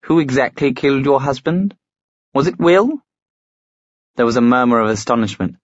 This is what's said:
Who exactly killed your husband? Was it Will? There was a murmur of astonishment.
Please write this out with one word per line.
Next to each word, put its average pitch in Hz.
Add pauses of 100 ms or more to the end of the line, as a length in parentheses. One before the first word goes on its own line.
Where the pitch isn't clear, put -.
Who 160
exactly 135
killed 135
your 139
husband? 165 (580)
Was 139
it -
Will? 202 (1120)
There 120
was 117
a 123
murmur 120
of 110
astonishment. 107